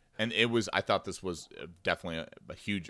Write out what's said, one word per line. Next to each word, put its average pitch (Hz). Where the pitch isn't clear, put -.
and 110
it 113
was, 113
I 98
thought -
this 92
was, 87
uh, 78
definitely 85
a, -
a 87
huge, 98